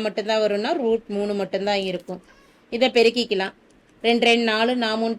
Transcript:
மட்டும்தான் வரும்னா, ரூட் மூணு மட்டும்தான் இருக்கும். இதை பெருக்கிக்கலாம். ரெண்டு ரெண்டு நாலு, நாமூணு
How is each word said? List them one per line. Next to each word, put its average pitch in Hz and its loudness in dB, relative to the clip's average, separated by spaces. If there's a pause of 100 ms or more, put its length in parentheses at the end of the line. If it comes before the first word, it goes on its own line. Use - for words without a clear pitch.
மட்டும்தான் 214 -2
வரும்னா, 208 0 (140)
ரூட் 226 -2
மூணு 208 -2
மட்டும்தான் 196 -2
இருக்கும். 180 -8 (500)
இதை 233 2 (100)
பெருக்கிக்கலாம். 226 2 (520)
ரெண்டு 233 4
ரெண்டு 233 4
நாலு, 226 0 (100)
நாமூணு 226 -2